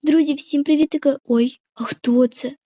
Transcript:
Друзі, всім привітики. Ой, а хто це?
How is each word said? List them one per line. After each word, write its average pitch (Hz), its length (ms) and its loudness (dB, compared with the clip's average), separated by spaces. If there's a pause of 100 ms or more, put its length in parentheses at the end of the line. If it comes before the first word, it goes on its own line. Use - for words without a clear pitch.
Друзі, 302 280 2
всім 285 300 -4
привітики. 302 520 0 (120)
Ой, 240 320 0 (140)
а - 100 -10
хто 247 440 0
це? 254 280 -8 (100)